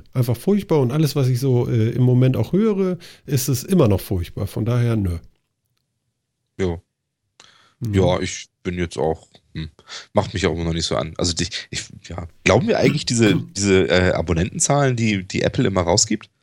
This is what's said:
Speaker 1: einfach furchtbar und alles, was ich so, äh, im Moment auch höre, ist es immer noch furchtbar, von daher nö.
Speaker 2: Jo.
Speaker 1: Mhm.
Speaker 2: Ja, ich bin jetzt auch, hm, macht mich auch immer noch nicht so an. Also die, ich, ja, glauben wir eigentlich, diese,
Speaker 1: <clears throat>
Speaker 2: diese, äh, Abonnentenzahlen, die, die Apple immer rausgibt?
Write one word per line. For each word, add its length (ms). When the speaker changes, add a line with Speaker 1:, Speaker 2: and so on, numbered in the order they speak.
Speaker 1:
einfach 180
furchtbar 460
und 100
alles, 240
was 140
ich 100
so, 300
äh, 220
im 120
Moment 320
auch 160
höre, 460
ist 220
es 160
immer 240
noch 140
furchtbar, 440
von 200
daher 320
nö. 200
Speaker 2:
Jo. 220
Speaker 1:
Mhm. 140
Speaker 2:
Ja, 260
ich 280
bin 140
jetzt 200
auch, 300
hm, 140
macht 200
mich 120
auch 80
immer 120
noch 80
nicht 120
so 100
an. 220
Also 160
die, 140
ich, 120
ja, 200
glauben 240
wir 120
eigentlich, 260
diese, 300
Speaker 1:
<clears throat> 220
Speaker 2:
diese, 320
äh, 220
Abonnentenzahlen, 840
die, 320
die 140
Apple 260
immer 140
rausgibt? 480